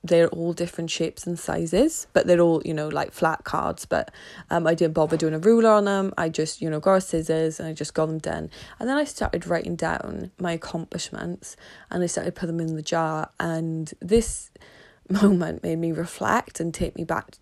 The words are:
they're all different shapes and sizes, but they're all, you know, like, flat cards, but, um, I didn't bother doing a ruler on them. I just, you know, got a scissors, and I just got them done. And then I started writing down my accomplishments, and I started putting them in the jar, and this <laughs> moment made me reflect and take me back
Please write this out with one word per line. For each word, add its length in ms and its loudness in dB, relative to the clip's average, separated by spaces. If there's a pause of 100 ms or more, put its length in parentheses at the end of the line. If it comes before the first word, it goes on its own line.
they're 240 6
all 240 -2
different 380 -4
shapes 360 -4
and 100 -4
sizes, 760 0
but 160 4
they're 100 8
all, 260 6
you 80 -4
know, 140 -4
like, 240 -4
flat 320 -2
cards, 420 -4
but, 280 -2 (380)
um, 140 2
I 100 6
didn't 200 2
bother 220 2
doing 180 0
a 60 -4
ruler 300 6
on 160 6
them. 300 0
I 120 0
just, 340 -4
you 80 -2
know, 80 -2
got 160 4
a 60 4
scissors, 580 -2
and 100 -8
I 40 -8
just 220 -8
got 120 2
them 120 -4
done. 300 -6 (300)
And 100 -4
then 80 0
I 60 2
started 460 -4
writing 260 -2
down 640 -6
my 140 -2
accomplishments, 1040 -8 (340)
and 140 0
I 20 0
started 300 -4
putting 200 -4
them 120 -2
in 80 -4
the 60 -8
jar, 480 -2 (100)
and 600 -4
this 500 0 (320)
<laughs> 280 -16
moment 540 4
made 160 -2
me 100 -2
reflect 680 -2
and 120 -2
take 240 -4
me 60 -6
back 400 -6